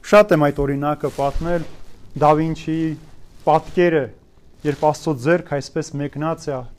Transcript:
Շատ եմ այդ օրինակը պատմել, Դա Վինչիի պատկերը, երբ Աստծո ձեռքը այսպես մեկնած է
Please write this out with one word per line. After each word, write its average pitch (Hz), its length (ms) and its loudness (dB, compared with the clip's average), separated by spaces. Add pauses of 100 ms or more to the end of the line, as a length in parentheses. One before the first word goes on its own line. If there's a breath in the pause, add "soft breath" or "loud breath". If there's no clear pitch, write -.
Շատ 208 280 6
եմ 151 120 4
այդ 143 180 0
օրինակը 143 500 -2
պատմել, 156 520 -2 (440)
Դա 147 240 2
Վինչիի 160 540 -2 (560)
պատկերը, 160 600 2 (580)
երբ 147 260 -2
Աստծո 151 260 -2
ձեռքը 151 420 0
այսպես 143 360 -6
մեկնած 147 560 -6
է 135 100 -6 (200)